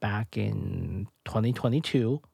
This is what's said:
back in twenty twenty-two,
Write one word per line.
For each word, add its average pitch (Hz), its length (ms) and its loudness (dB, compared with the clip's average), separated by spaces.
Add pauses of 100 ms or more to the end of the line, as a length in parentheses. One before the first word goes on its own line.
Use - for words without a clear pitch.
back 104 360 -2
in 95 720 -2 (160)
twenty 113 280 2
twenty-two, 127 680 2 (140)